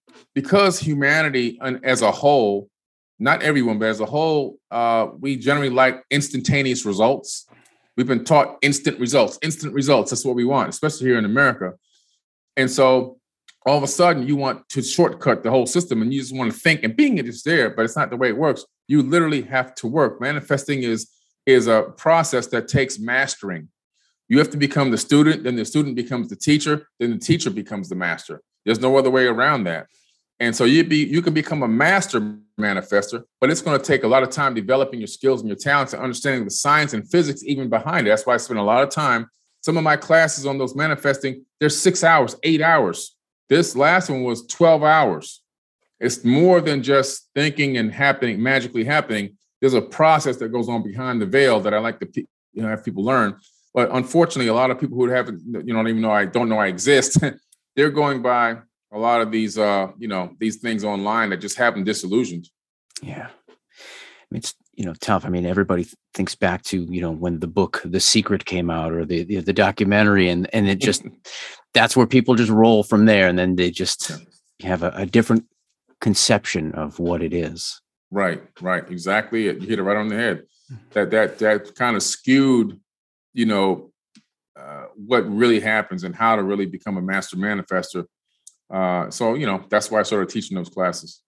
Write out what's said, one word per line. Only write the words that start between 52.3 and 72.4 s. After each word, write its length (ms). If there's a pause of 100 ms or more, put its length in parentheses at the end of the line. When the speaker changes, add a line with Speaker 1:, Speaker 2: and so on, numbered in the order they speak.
Speaker 1:
you 100
know, 60
have 140
people 200
learn. 360 (340)
But 180
unfortunately, 580
a 40
lot 180
of 80
people 180
who 120
haven't, 360
you 280
know, 60
don't 80
even 140
know 100
I, 140
don't 240
know 100
I 80
exist, 500 (300)
<laughs> 280
they're 140
going 320
by 360 (340)
a 60
lot 240
of 100
these, 260
uh, 400
you 100
know, 320
these 180
things 260
online 480
that 60
just 200
have 160
them 100
disillusioned. 640 (540)
Speaker 2:
Yeah. 280 (1000)
It's, 220 (200)
you 120
know, 160
tough. 240
I 40
mean, 160
everybody 380
th-, 120 (180)
thinks 220
back 280
to, 200
you 180
know, 100
when 280
the 80
book 380
The 140
Secret 460
came 240
out 220
or 140
the, 180
the, 160
the 140
documentary, 760
and, 240
and 140
it 120
just, 240 (360)
Speaker 1:
<laughs> 340
Speaker 2:
that's 240
where 100
people 280
just 160